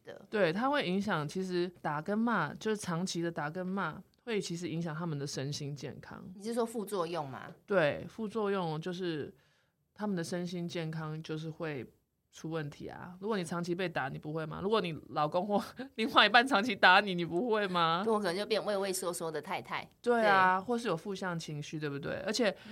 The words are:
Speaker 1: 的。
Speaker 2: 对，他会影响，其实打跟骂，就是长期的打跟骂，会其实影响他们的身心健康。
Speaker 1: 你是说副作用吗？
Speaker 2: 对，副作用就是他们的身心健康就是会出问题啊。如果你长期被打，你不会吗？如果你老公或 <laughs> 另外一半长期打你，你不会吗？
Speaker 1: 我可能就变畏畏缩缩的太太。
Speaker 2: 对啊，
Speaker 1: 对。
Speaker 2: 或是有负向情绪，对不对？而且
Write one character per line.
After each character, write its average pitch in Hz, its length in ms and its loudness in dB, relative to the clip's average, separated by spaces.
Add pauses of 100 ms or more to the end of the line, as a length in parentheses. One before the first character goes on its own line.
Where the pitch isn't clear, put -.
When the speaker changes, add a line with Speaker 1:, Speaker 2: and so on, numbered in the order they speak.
Speaker 1:
的。 - 260 -16
Speaker 2:
对， 190 220 4
他 233 180 0
会 285 160 2
影 185 160 2
响， 175 240 0
其 185 180 -4
实 180 240 0 (140)
打 151 180 -2
跟 202 160 -2
骂， 220 380 0
就 - 160 -4
是 214 60 0
长 175 280 -2
期 180 160 -2
的 170 100 0
打 156 200 -4
跟 180 160 -6
骂， 185 340 -4 (240)
会 220 160 -2
其 170 160 -4
实 170 120 -6
影 160 120 -2
响 170 140 -4
他 165 100 -4
们 156 140 -2
的 139 80 -6
身 143 260 -4
心 143 220 -6
健 139 260 -10
康。 - 240 -14 (120)
Speaker 1:
你 202 80 -16
是 233 100 -4
说 233 100 0
副 233 200 -6
作 190 220 -2
用 165 220 -4
吗？ 123 240 -12 (140)
Speaker 2:
对， 147 420 2
副 220 200 -8
作 202 220 -2
用 170 300 -2
就 180 120 -6
是 170 420 -6 (580)
他 208 140 -8
们 202 80 -2
的 170 80 0
身 175 240 -4
心 175 220 -6
健 165 220 -4
康 156 320 -6
就 156 140 -6
是 160 140 -8
会 151 340 -6 (540)
出 165 100 -8
问 156 220 -4
题 - 160 -12
啊。 113 340 -14
如 196 60 -8
果 220 100 0
你 180 80 0
长 175 180 -4
期 175 120 -2
被 180 140 -2
打， 147 200 -2
你 135 80 -8
不 151 160 -8
会 160 140 -4
吗？ 160 160 -8
如 160 80 0
果 220 100 4
你 170 160 -2 (120)
老 151 180 0
公 175 180 0
或 202 160 2 (180)
<laughs> 262 180 -12
另 220 160 0
外 320 140 10
一 - 20 8
半 240 180 8
长 226 160 4
期 254 140 0
打 190 240 10
你， 208 120 2
你 175 120 0
不 175 260 0
会 214 160 2
吗？ 175 400 2
Speaker 1:
我 214 140 2
可 208 60 0
能 170 100 0
就 208 100 -2
变 202 180 2
畏 202 120 0
畏 196 160 0
缩 180 200 -2
缩 170 160 -4
的 151 140 -4
太 160 180 -4
太。 147 300 -8 (100)
Speaker 2:
对 233 240 4
啊， 190 360 8
Speaker 1:
对。 190 40 -8
Speaker 2:
或 233 140 0
是 233 80 -6
有 175 100 2
负 196 160 -6
向 190 240 -2
情 156 240 -6
绪， 156 200 -8
对 151 100 -2
不 139 80 -4
对？ - 260 -4
而 220 80 0
且 220 240 2 (160)